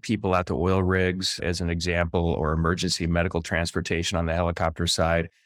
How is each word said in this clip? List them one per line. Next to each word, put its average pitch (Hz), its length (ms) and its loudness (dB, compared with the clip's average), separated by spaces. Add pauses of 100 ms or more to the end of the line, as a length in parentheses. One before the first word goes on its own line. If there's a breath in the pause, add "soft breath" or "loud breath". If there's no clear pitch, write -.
people 104 320 0
out 90 140 2
to 76 120 0
oil 92 240 4
rigs, 92 560 0
as 87 220 -2
an 85 80 -2
example, 85 640 0
or 76 180 0
emergency 85 560 0
medical 85 340 0
transportation 85 760 -2
on 85 80 0
the 82 80 0
helicopter 85 540 0
side. 85 420 2 (160)